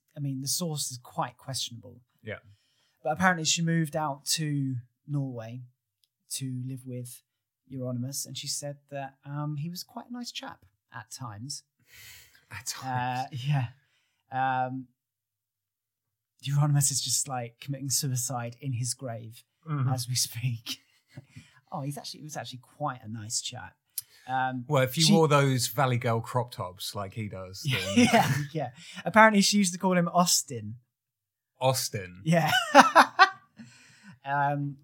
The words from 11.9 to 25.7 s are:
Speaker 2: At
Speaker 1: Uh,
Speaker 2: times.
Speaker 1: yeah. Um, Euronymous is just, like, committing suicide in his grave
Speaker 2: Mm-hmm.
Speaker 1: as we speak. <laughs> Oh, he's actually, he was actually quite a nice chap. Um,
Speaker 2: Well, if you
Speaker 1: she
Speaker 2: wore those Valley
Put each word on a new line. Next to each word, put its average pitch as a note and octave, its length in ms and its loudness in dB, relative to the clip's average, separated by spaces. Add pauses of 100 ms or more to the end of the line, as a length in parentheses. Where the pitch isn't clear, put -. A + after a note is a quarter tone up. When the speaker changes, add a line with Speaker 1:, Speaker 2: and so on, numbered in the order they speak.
Speaker 2:
At - 280 -10
Speaker 1:
Uh, - 40 -14 (460)
Speaker 2:
times. B2+ 180 -8
Speaker 1:
yeah. C#3 220 2 (640)
Um, C3 560 -2 (1600)
Euronymous C#3+ 480 2
is B2+ 100 -2
just, - 260 -2
like, B2 320 -8
committing C3+ 300 -8
suicide B2 720 -4
in C3+ 120 -4
his A#2+ 200 -4
grave A2+ 500 -12 (240)
Speaker 2:
Mm-hmm. C#3 240 0
Speaker 1:
as B2+ 160 -2
we B2+ 80 -4
speak. - 640 -4 (360)
<laughs> C3+ 60 -16 (480)
Oh, E3 120 -8
he's C#3+ 160 -6
actually, - 240 -12
he - 20 -14
was D3+ 140 -12
actually B2 220 -10
quite C3 440 -8
a G#2+ 60 -12
nice A2+ 320 -6
chap. G2 340 -10 (500)
Um, B2+ 440 -2
Speaker 2:
Well, C3+ 140 6
if B2 120 0
you E3 80 2
Speaker 1:
she D#3 80 6
Speaker 2:
wore D#3+ 160 8
those C#3 400 4
Valley B2+ 300 2